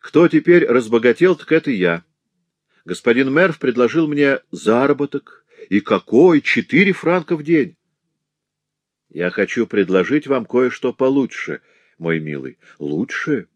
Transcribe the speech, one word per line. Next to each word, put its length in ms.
Кто 280
теперь 380
разбогател, 680
так 180
это 180
я. 340
Господин 480
Мерф 260
предложил 480
мне 340
заработок, 960
и 120
какой! 600
Четыре 520
франка 440
в 60
день!» 340
«Я 200
хочу 360
предложить 600
вам 200
кое-что 460
получше, 680
мой 220
милый». 380
«Лучше? 760